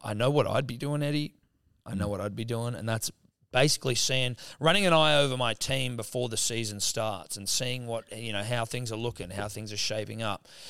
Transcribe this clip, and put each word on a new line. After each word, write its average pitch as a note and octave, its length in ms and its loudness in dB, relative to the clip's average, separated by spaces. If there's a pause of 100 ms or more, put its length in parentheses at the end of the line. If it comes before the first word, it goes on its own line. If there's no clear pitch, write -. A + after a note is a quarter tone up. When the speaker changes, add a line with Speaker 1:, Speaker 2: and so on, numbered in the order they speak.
Speaker 1:
I G#2+ 100 -4
know A#2 160 2
what C#3+ 180 4
I'd A#2 200 0
be A#2+ 100 -6
doing, D3 240 -2
Eddie. D3 320 -2 (520)
I A2 100 -8
know G2+ 120 0
Speaker 2:
Mm. - 40 -2
Speaker 1:
what F#2+ 100 -4
I'd G2+ 140 -4
be A2+ 100 -6
doing, A#2+ 300 -4
and G2+ 120 -8
that's A2+ 220 -2 (420)
basically C3+ 440 4
seeing, B2+ 420 0 (220)
running F3+ 260 6
an F3 80 6
eye D#3 240 8
over C#3 180 4
my A#2+ 180 2
team C3 440 -2
before B2 320 -2
the G#2+ 80 -4
season G#2+ 420 -2
starts G#2 560 -2
and G2+ 140 -6
seeing B2 380 -2
what, A2+ 180 -4 (100)
you A2+ 160 -8
know, G2+ 120 -2
how A#2 220 0
things B2 260 -6
are A2 40 -4
looking, A2 360 -6
how G2+ 160 -6
things G#2+ 260 -10
are G#2 40 -8
shaping G#2+ 440 -4
up, G#2 260 -4 (220)